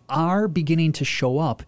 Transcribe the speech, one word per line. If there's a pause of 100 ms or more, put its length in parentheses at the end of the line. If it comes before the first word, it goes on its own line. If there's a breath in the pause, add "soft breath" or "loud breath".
are
beginning
to
show
up